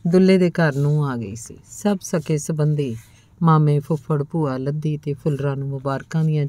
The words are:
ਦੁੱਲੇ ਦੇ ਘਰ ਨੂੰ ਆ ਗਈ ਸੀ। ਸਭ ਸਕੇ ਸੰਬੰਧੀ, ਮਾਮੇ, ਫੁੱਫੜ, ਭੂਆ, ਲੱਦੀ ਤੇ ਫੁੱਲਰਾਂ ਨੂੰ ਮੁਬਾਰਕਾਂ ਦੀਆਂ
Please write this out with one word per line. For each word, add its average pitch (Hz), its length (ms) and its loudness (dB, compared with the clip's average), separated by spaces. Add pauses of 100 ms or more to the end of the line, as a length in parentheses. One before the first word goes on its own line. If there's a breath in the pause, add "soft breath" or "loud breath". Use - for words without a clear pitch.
(100)
ਦੁੱਲੇ 185 280 6
ਦੇ 180 120 2
ਘਰ 160 260 2
ਨੂੰ 147 300 2
ਆ 131 100 -4
ਗਈ 110 180 -8
ਸੀ। - 300 -16
ਸਭ 208 360 -2
ਸਕੇ 160 380 -4
ਸੰਬੰਧੀ, 147 580 -2 (460 soft breath)
ਮਾਮੇ, 156 360 4
ਫੁੱਫੜ, 147 440 -2
ਭੂਆ, 147 340 -2
ਲੱਦੀ 147 400 -4
ਤੇ 147 160 -6
ਫੁੱਲਰਾਂ 139 440 -4
ਨੂੰ 139 120 -6
ਮੁਬਾਰਕਾਂ 135 560 -4
ਦੀਆਂ 151 240 0